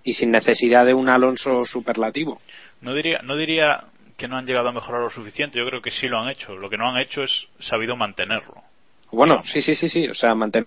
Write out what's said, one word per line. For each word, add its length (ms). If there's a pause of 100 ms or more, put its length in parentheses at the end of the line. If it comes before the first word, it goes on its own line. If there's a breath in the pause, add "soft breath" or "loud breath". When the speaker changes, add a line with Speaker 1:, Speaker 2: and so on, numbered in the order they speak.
Speaker 1:
y 120
sin 180
necesidad 540
de 80
un 140
Alonso 560
superlativo. 760 (420 loud breath)
Speaker 2:
No 120
diría, 280
no 140
diría 480 (320)
que 100
no 100
han 100
llegado 240
a 20
mejorar 300
lo 80
suficiente, 500
yo 80
creo 120
que 120
sí 160
lo 100
han 120
hecho, 260
lo 120
que 100
no 100
han 120
hecho 220
es 80 (300)
sabido 360
mantenerlo. 580 (580)
Speaker 1:
Bueno, 320
sí, 180
sí, 140
sí, 120
sí, 200
o 60
sea, 200
mantener 320